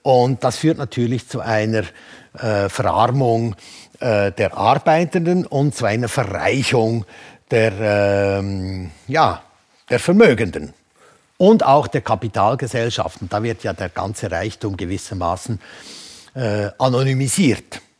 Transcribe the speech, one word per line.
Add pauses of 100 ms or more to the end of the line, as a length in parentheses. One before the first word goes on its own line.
Und
das
führt
natürlich
zu
einer, (560)
äh,
Verarmung, (440)
äh,
der
Arbeitenden
und
zu
einer
Verreichung (460)
der, (640)
ähm, (180)
ja, (480)
der
Vermögenden (640)
und
auch
der
Kapitalgesellschaften.
Da
wird
ja
der
ganze
Reichtum
gewissermaßen, (760)
äh, (100)
anonymisiert. (180)